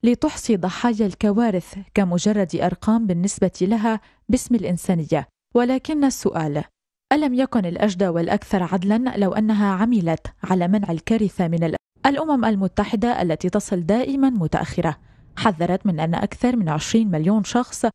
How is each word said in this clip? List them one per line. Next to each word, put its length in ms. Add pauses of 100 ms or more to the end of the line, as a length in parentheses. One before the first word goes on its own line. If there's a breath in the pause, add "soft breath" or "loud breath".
لتحصي 540
ضحايا 500
الكوارث 680 (200)
كمجرد 600
أرقام 500
بالنسبة 440 (100)
لها 400 (280 soft breath)
باسم 260
الإنسانية. 720 (260)
ولكن 500
السؤال، 600 (480)
ألم 220
يكن 320
الأجدى 420
والأكثر 540
عدلًا 540
لو 160
أنها 400
عملت 540 (180)
على 240
منع 220
الكارثة 580
من 160
الأ-، 420
الأمم 380
المتحدة 760
التي 280
تصل 300
دائمًا 500
متأخرة 680 (400 soft breath)
حذرت 500
من 140
أن 140
أكثر 420
من 120
عشرين 420
مليون 340
شخص 500